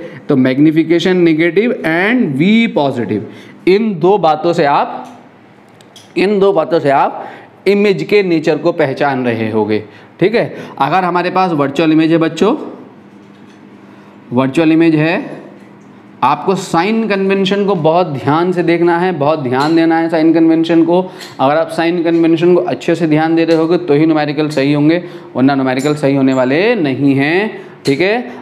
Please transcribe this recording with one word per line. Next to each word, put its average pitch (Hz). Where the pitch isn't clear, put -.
तो 147
magnification 156
negative 170
and 175
V 208
positive, 117
इन 208
दो 190
बातों 165
से 165
आप, 165
इन 190
दो 196
बातों 160
से 139
आप 165
image 202
के 202
nature 160
को 160
पहचान 135
रहे 113
होगे, 107
ठीक 208
है। 175
अगर 165
हमारे 175
पास 185
virtual 147
image 156
है 165
बच्चों, 165
Virtual 135
image 160
है, 165
आपको 185
sign 196
convention 196
को 196
बहुत 160
ध्यान 151
से 175
देखना 170
है, 185
बहुत 151
ध्यान 139
देना 165
है 165
sign 160
convention 165
को। 170
अगर 139
आप 160
sign 170
convention 165
को 175
अच्छे 165
से 165
ध्यान 156
दे 165
रहे 165
होगे 160
तो 147
ही 151
numerical 151
सही 139
होंगे, 151
वरना 135
numerical 131
सही 143
होने 135
वाले 143
नहीं 139
हैं, 165
ठीक 139
है। 214